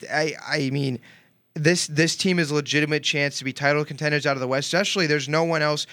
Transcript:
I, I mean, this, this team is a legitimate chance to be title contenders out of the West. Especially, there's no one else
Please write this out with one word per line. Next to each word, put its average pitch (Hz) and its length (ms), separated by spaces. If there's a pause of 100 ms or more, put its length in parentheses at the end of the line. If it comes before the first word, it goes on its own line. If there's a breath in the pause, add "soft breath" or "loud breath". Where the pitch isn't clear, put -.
(100)
I, 151 220 (120)
I 143 240
mean, 135 300 (540 loud breath)
this, 165 340
this 160 300
team 185 200
is 156 140
a 147 40
legitimate 147 480
chance 143 340
to 131 80
be 131 80
title 147 320
contenders 147 400
out 139 100
of 131 60
the 127 80
West. 139 240
Especially, 190 340
there's 147 220
no 160 160
one 160 160
else 151 320